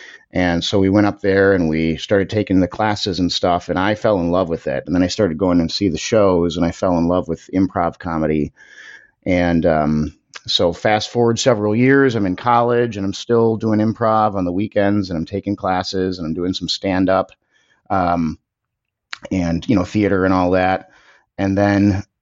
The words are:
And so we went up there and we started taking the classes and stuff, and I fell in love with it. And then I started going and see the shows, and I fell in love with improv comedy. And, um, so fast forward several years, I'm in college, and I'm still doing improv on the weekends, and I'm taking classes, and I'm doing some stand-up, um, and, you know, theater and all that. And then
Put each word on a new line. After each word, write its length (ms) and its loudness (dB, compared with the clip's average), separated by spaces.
And 320 0
so 160 0
we 100 4
went 180 4
up 140 -6
there 320 4
and 160 0
we 280 0
started 320 0
taking 300 0
the 80 2
classes 520 -4
and 120 0
stuff, 380 0
and 100 -2
I 160 0
fell 240 0
in 100 -2
love 200 0
with 180 -6
it. 180 -4
And 80 -6
then 80 2
I 60 2
started 320 -2
going 220 2
and 100 -2
see 180 0
the 80 -4
shows, 600 2
and 80 -2
I 60 -2
fell 280 -2
in 80 0
love 200 0
with 260 -10
improv 440 -2
comedy. 540 -2
And, 400 2
um, 500 0
so 260 0
fast 360 -2
forward 300 0
several 360 0
years, 380 4
I'm 140 0
in 80 -2
college, 640 0
and 80 -6
I'm 80 -4
still 440 0
doing 220 0
improv 560 0
on 100 -2
the 60 -4
weekends, 580 0
and 80 -6
I'm 80 -4
taking 300 -4
classes, 640 -2
and 80 -8
I'm 80 -4
doing 180 -4
some 160 -8
stand-up, 640 0
um, 480 -2
and, 360 -2
you 80 2
know, 80 0
theater 420 0
and 80 2
all 180 2
that. 400 0
And 180 -2
then 460 2